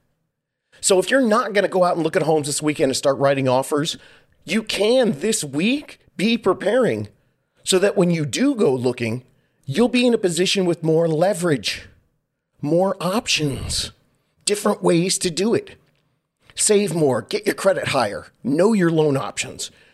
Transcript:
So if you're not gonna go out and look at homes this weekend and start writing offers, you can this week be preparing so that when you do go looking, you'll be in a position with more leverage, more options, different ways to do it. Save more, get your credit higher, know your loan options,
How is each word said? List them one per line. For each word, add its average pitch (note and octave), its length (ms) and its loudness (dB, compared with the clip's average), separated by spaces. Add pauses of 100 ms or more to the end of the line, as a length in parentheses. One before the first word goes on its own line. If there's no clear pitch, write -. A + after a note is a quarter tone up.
(800)
So F#3+ 180 4
if F#3 100 -2
you're C4 120 4
not A3 320 2
gonna G3 160 2
go F3+ 160 2
out F3 100 2
and E3 80 -2
look D#3+ 140 -2
at F3 60 2
homes D3+ 240 0
this C#3+ 140 -6
weekend D3+ 280 0
and C3+ 80 -2
start C#3 200 0
writing C3+ 300 0
offers, C3+ 500 0 (460)
you G3+ 180 -2
can A3 580 0
this G#3+ 240 -2
week F#3 560 -4 (180)
be A3+ 200 0
preparing F3+ 720 0 (560)
so F#3 160 2
that G3 160 2
when F3 160 4
you E3 140 0
do B3 280 0
go G3+ 220 0
looking, B2 480 -2 (420)
you'll F#3+ 220 2
be B3 180 2
in A#3+ 80 4
a A3+ 60 0
position F#3 460 0
with E3+ 180 -2
more D#3+ 240 2
leverage, E3 800 -2 (760)
more F3 400 0
options, E3 920 -4 (520)
different G3+ 400 -2
ways F3 360 2
to F#3 120 -4
do F#3 240 0
it. - 200 -6 (760)
Save G3+ 400 0
more, C#3 280 0
get - 240 -8
your - 100 -2
credit F3+ 320 -2
higher, G#2+ 400 -2 (160)
know E3 300 2
your F3 180 2
loan D#3 260 2
options, - 540 -8 (220)